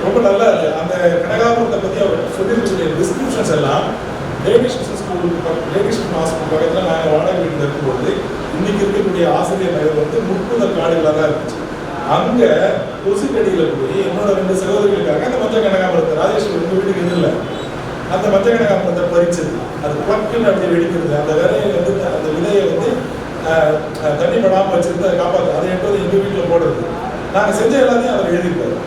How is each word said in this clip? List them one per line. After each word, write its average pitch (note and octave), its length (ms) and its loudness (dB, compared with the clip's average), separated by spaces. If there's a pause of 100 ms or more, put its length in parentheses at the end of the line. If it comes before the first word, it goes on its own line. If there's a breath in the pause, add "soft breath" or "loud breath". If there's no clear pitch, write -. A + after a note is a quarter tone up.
ரொம்ப G3 140 2 (100)
நல்லா G3+ 220 4
இருக்கு. D#3 200 2 (120)
அந்த F3 120 -4 (280)
கனகாபுரத்தை A3+ 640 2
பத்தி F#3+ 220 -2
அவர் E3 160 0 (140)
சொல்லியிருக்கக்கூடிய F#3+ 520 0 (120)
டிஸ்கிரிப்ஷன்ஸ் - 580 -2
எல்லாம் D3 280 0 (580)
டேவிட் - 200 4
கிருஷ்ணன் - 380 -2
ஸ்கூலுக்கு F3 440 -2
பக்க-, D#3+ 260 -2
டேவிட் G3+ 180 0
கிருஷ்ணன் - 280 -2
ஹாஸ்பிட்டல் D#3+ 360 -2
பக்கத்துல E3 380 0
நாங்க D#3+ 220 0
வாடகை F3+ 300 2
வீட்டுல C#3+ 220 -2
இருக்கும்போது C3+ 440 -2 (480)
இன்னைக்கு G3+ 260 0
இருக்கக்கூடிய F#3 400 0 (140)
ஆசிரியர் F#3 380 0
நகர் D3+ 260 0
வந்து D3+ 160 0 (100)
முட்புதர் F#3+ 500 0
காடுகளா E3 400 2
தான் D3+ 120 2
இருந்துச்சு. C3 300 -4 (560)
அங்க A#3+ 260 2 (640)
கொசுக்கடியில F#4+ 600 0 (140)
போய் F#3+ 300 -2
என்னோட G3+ 220 -2 (100)
ரெண்டு F#3 220 0
சகோதரிகளுக்காக G3 680 2
அந்த - 140 -2
மஞ்சள் A3 240 0
கனகாபுரத்தை, F3 560 2
ராஜேஷ் G#3+ 320 0
உங்க E3+ 180 -2
வீட்டுக்கு F#3 340 0
எதிரில் - 560 -2 (520)
அந்த F#3+ 140 0
மஞ்சள் G3+ 300 4
கனகாபுரத்தை F3+ 460 2 (100)
பறிச்சது, E3+ 400 2 (300)
அது D3+ 100 -2 (160)
பக்குன்னு G#3+ 400 0
அப்படி F#3 220 0
வெடிக்கிறது, E3+ 480 0
அந்த D#3 180 -2
விதையை - 400 2
வந்து, F3 160 0 (140)
அந்த - 280 -2
விதையை G3 340 2
வந்து, - 200 0 (600)
ஆஹ், D#3 260 4 (240)
ஆஹ், D3+ 200 0
தண்ணி - 180 2
படாம F#3+ 360 2
வச்சிருந்து F3 340 0
அதை E3+ 120 2
காப்பாத்து, - 380 0
அதை - 120 -2
எடுத்து F#3 180 -2
வந்து G3 160 0
எங்க F3 120 0
வீட்டுல G3 360 0
போடுறது, E3 300 2 (520)
நாங்க G#3 260 2
செஞ்ச B3 180 2
எல்லாத்தையும் B3 380 4
அவர் E3+ 180 0
எழுதியிருப்பாரு. F3 420 -2 (120)